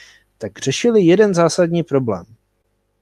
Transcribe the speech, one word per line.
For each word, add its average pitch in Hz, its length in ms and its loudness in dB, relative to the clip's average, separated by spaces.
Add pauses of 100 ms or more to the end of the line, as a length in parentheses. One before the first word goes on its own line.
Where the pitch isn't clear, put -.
(380)
tak - 220 -14
řešili 214 440 0
jeden 196 300 4
zásadní 170 500 0
problém. 117 420 -4 (760)